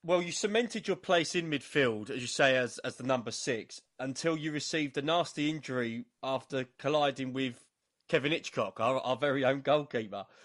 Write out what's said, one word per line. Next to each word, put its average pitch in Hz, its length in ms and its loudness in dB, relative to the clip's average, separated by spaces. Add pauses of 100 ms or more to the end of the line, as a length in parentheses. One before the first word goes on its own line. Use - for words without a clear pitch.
Well, 175 180 4
you 175 100 -4
cemented 214 560 -2
your 185 100 0
place 170 380 2
in 170 140 0
midfield, 123 600 0
as 120 120 -4
you 123 60 -6
say, 135 300 4
as, 123 220 -2
as 127 160 -6
the 131 80 -12
number 123 260 0
six, - 520 -6 (180)
until 135 360 -2
you 151 160 -4
received 151 460 -2
a 147 60 -2
nasty 156 460 0
injury 123 560 -4 (180)
after 131 420 -2 (140)
colliding 139 540 0
with 131 300 -4 (460)
Kevin 147 220 2
Hitchcock, 113 480 -4
our, 127 220 2
our 127 140 -2
very 135 300 0
own 135 160 4
goalkeeper. 120 640 0 (200)